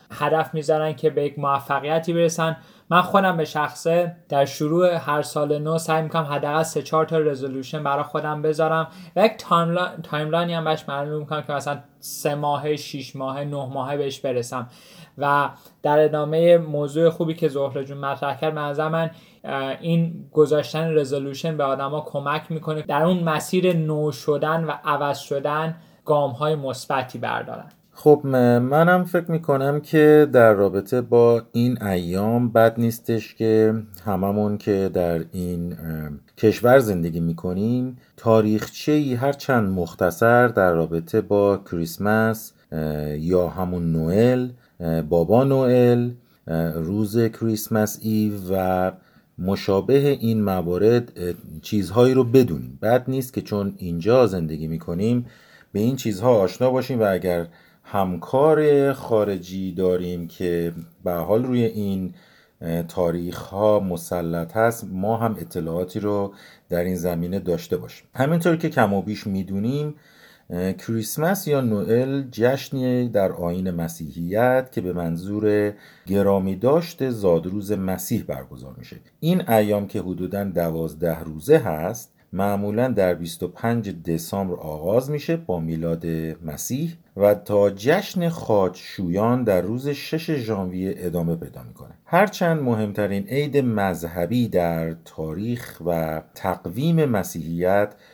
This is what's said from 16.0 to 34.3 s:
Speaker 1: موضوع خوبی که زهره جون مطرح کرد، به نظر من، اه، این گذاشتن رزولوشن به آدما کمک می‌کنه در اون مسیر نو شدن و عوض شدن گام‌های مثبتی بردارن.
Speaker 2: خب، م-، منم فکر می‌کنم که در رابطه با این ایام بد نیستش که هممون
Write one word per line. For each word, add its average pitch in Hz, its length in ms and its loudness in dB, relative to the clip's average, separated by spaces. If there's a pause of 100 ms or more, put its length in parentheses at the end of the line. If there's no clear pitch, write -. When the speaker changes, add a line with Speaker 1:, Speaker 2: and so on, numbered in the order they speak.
Speaker 1:
موضوع 151 520 0
خوبی 165 240 -2
که 160 140 0
زهره 139 360 -2
جون 139 140 -12
مطرح 139 420 -4
کرد، 156 140 0
به 151 60 -6
نظر 147 280 -2
من، 160 220 0 (340)
اه، 135 360 -4
این 165 520 0
گذاشتن 151 640 2
رزولوشن 139 580 -2
به 147 80 0
آدما 139 360 -2
کمک 147 500 -6
می‌کنه 156 320 -6
در 147 200 0
اون 175 200 2
مسیر 170 540 0
نو 151 360 0
شدن 156 520 0
و 151 80 -4 (120)
عوض 143 340 -2
شدن 151 580 -4 (280)
گام‌های 147 500 0
مثبتی 131 640 -4
بردارن. 117 480 -6 (260)
Speaker 2:
خب، 147 320 6
م-، 123 340 6
منم 165 460 4
فکر 170 260 -2
می‌کنم 147 500 0
که 151 520 8
در 117 200 10
رابطه 98 480 2
با 117 420 4 (100)
این 120 300 0
ایام 98 640 0
بد 113 320 4
نیستش 117 540 -2
که 110 400 4 (300)
هممون 104 540 0